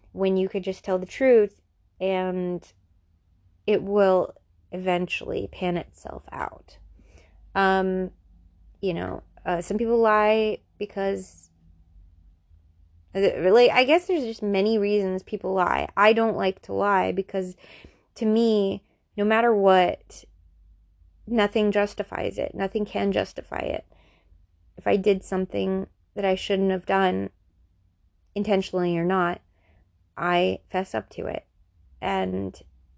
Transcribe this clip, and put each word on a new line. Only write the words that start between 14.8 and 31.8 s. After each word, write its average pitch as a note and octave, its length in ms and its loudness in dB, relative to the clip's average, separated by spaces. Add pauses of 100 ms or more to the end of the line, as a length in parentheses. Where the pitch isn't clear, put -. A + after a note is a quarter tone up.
people F#3+ 300 -8
lie. - 420 0
I G#3+ 200 6
don't A3+ 240 0
like F#3+ 240 -4
to - 100 -14
lie G3 400 0
because F#3 420 -6 (600)
to - 100 -6
me, G#3+ 580 2 (360)
no G#3 60 0
matter A3+ 280 2
what, F#3+ 720 2 (1000)
nothing G#3 460 2
justifies - 680 -4
it. - 160 -4
Nothing G3+ 320 -4
can G3+ 240 -2
justify - 480 -6
it. - 260 -6 (920)
If - 100 -10
I G3+ 100 2
did F#3+ 280 0
something F#3+ 640 -4 (260)
that G3+ 100 -6
I F#3+ 120 2
shouldn't F#3+ 340 0
have F#3 160 -4
done, F#3+ 440 0 (1080)
intentionally F#3+ 600 0
or E3 80 0
not, F3+ 360 0 (760)
I F3+ 440 0 (100)
fess F#3+ 240 -6
up A3 160 -8
to - 160 -10
it. - 200 -8 (540)